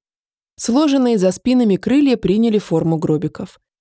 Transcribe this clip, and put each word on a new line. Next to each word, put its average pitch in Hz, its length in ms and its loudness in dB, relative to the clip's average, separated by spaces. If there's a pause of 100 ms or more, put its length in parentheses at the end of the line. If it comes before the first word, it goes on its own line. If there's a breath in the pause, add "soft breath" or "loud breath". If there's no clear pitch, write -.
(560)
Сложенные 254 640 0
за 185 140 2
спинами 240 440 0
крылья 269 400 2
приняли 214 420 0
форму 160 400 -2
гробиков, 156 600 -4 (220)